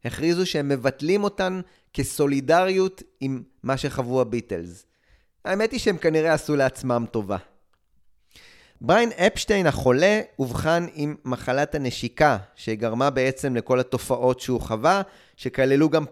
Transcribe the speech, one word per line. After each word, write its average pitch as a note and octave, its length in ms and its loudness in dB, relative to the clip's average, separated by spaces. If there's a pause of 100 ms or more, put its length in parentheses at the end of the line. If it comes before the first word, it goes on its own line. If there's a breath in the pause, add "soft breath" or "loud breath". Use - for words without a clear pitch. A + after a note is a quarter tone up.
הכריזו E3+ 420 0
שהם D3 220 -2
מבטלים C#3+ 560 0
אותן F#3+ 360 -2 (340 soft breath)
כסולידריות D#3+ 1080 0 (180)
עם C3+ 220 -4 (200)
מה C3 140 -2
שחוו B2+ 440 -2
הביטלס. G2 680 -6 (580)
האמת G#3+ 280 -2
היא G#3 80 -4
שהם G3+ 160 0
כנראה D#3+ 380 2
עשו D3 220 -2
לעצמם B2 540 0
טובה. G2+ 260 -4 (1400 soft breath)
בריין G#3+ 360 4
אפשטיין F#3 500 2
החולה D3 540 4 (180)
אובחן D#3+ 560 0
עם D3+ 200 -4 (100)
מחלת B2+ 500 -2
הנשיקה, C3 640 -2 (160)
שגרמה A2+ 560 -2
בעצם C3 460 -2
לכל B2+ 240 0
התופעות B2+ 600 -2
שהוא B2 200 -4
חווה, D#3 420 0 (340 loud breath)
שכללו C3+ 540 2
גם D3+ 220 2